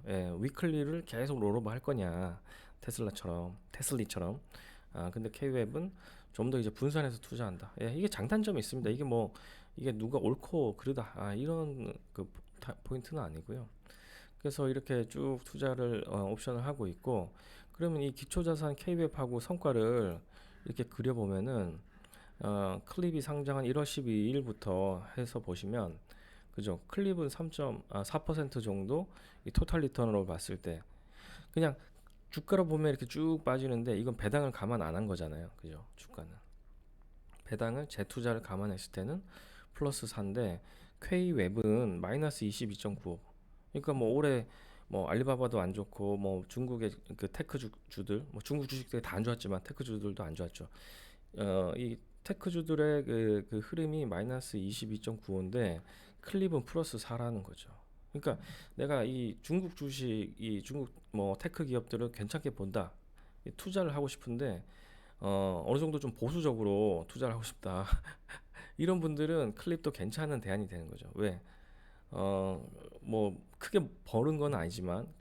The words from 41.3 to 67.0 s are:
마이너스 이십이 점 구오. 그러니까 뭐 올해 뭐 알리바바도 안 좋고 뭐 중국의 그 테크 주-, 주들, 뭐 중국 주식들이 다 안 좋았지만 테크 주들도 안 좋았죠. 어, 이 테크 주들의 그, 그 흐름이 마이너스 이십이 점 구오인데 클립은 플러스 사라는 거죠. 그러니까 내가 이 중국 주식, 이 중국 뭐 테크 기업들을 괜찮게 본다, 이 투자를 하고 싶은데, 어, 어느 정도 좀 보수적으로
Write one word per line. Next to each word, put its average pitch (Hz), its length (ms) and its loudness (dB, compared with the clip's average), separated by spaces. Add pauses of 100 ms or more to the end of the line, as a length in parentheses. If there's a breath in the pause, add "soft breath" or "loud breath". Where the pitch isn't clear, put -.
마이너스 135 460 0
이십이 104 320 -2
점 101 180 -4
구오. 85 240 -6 (520)
그러니까 143 220 0
뭐 120 200 4
올해 135 320 6 (420 loud breath)
뭐 95 200 0
알리바바도 123 520 4
안 92 140 2
좋고 101 440 -2
뭐 95 300 0
중국의 120 440 -2 (260)
그 95 140 -2
테크 - 260 -4
주-, 123 140 -6 (180)
주들, 104 420 -2
뭐 104 100 -8
중국 143 260 -2
주식들이 127 340 -4
다 - 140 -4
안 101 80 2
좋았지만 98 400 0
테크 - 200 -8
주들도 104 400 -4
안 80 120 -4
좋았죠. 85 320 -6 (680 loud breath)
어, 95 400 2
이 120 200 -2 (260)
테크 - 280 -4
주들의 151 540 4
그, 110 440 4
그 110 100 -2
흐름이 156 460 0
마이너스 113 520 -2
이십이 104 420 -2
점 113 180 -4
구오인데 95 640 0 (400 loud breath)
클립은 175 440 2
플러스 160 320 -2
사라는 117 460 -2
거죠. - 260 -14 (420)
그러니까 143 320 -2 (320 loud breath)
내가 135 280 2
이 123 380 -2
중국 175 340 0
주식, 131 640 -2
이 104 240 -2
중국 - 320 -6 (180)
뭐 98 260 2
테크 - 280 -2
기업들을 120 460 0
괜찮게 127 400 -4
본다, 95 400 -2 (560 soft breath)
이 - 40 -8
투자를 185 440 0
하고 143 140 0
싶은데, 120 540 -4 (560 loud breath)
어, 98 460 2
어느 127 140 4
정도 156 180 0
좀 139 140 -2
보수적으로 107 960 4